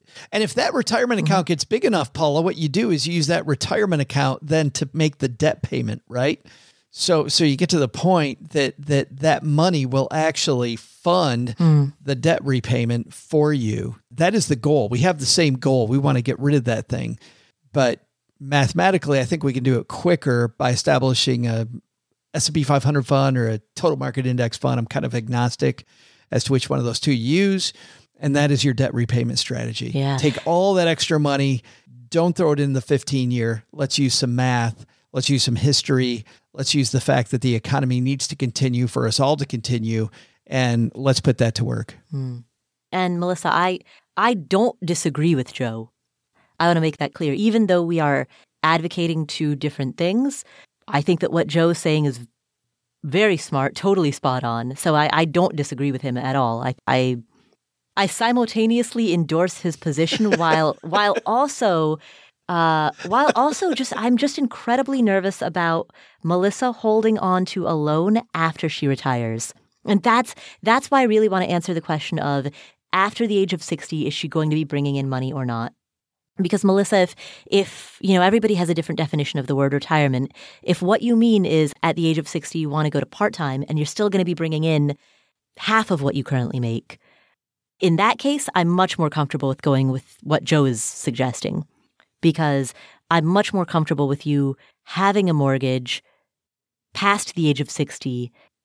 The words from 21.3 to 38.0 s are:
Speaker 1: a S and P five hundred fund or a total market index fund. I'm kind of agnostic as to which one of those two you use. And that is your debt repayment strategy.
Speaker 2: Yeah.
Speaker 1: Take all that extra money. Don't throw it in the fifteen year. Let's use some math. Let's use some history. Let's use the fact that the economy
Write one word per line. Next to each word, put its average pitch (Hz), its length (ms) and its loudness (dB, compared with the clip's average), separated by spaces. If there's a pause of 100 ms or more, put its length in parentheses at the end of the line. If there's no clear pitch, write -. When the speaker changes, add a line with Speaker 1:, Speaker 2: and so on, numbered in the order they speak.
Speaker 1:
a 113 200 -2 (680)
S - 160 -2
and 151 60 -6
P 160 80 2
five 139 220 2
hundred 143 220 0
fund 135 300 2
or 117 120 0
a 110 100 -2 (160)
total 156 240 0
market 131 280 -4
index 123 300 -2
fund. 127 220 -2
I'm 117 80 -2
kind 147 180 -4
of 120 100 -6
agnostic 123 720 -2 (460)
as 127 140 -2
to - 80 0
which 127 180 0
one 135 80 0
of 123 60 -2
those 113 160 -4
two 151 120 0
you 139 380 2
use. 190 220 -2 (460)
And 143 180 -2
that 147 140 4
is 139 140 2
your 139 100 4
debt 135 200 0
repayment 120 440 0
strategy. 120 560 -6
Speaker 2:
Yeah. 139 220 -2
Speaker 1:
Take 135 200 0 (100)
all 180 280 2
that 175 140 2
extra 160 320 0
money. 139 420 0 (460)
Don't 170 280 2
throw 160 160 2
it 143 80 0
in 139 120 0
the 131 80 0
fifteen 131 500 0
year. 113 420 -2
Let's 139 260 -4
use 135 160 2
some 120 220 0
math. 123 480 0 (280)
Let's 127 180 -2
use 135 140 2
some 120 120 0
history. 127 680 0 (280)
Let's - 220 -4
use 139 160 0
the 131 100 0
fact 131 300 0
that 123 120 -2
the 123 120 2
economy 127 460 0